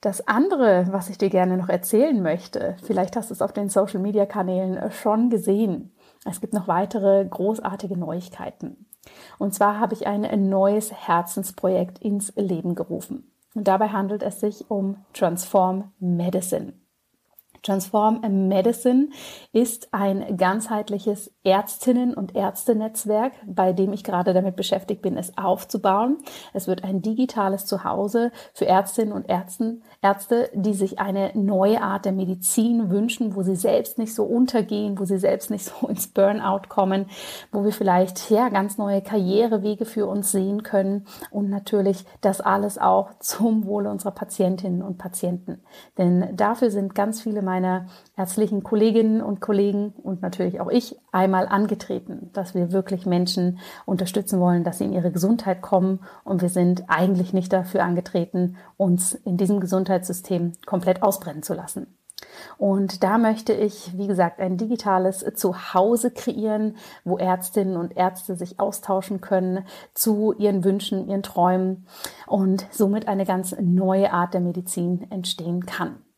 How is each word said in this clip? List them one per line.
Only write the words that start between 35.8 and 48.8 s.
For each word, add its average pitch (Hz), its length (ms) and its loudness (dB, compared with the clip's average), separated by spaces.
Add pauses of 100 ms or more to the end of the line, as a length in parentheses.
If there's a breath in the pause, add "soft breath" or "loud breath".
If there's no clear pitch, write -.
ins - 220 -4
Burnout 196 640 0
kommen, 196 400 2 (420 loud breath)
wo 202 120 -2
wir 208 80 2
vielleicht, 185 580 2
ja, 226 180 4
ganz 202 300 -2
neue 202 240 0
Karrierewege 208 800 0
für 214 220 -2
uns 196 260 -2
sehen 196 300 -2
können 196 420 0 (260 loud breath)
und 202 200 -2
natürlich 196 560 0 (160 loud breath)
das 202 180 2
alles 202 380 0
auch 190 400 2
zum 220 480 0
Wohle 208 240 -2
unserer 196 220 -6
Patientinnen 185 680 -2
und 180 160 -8
Patienten. 180 640 -6 (360 loud breath)
Denn 180 360 4
dafür 214 360 2
sind 196 240 -4
ganz 214 260 -2
viele 208 300 -2
meiner 185 360 0 (300 loud breath)
ärztlichen 202 460 0
Kolleginnen 220 580 4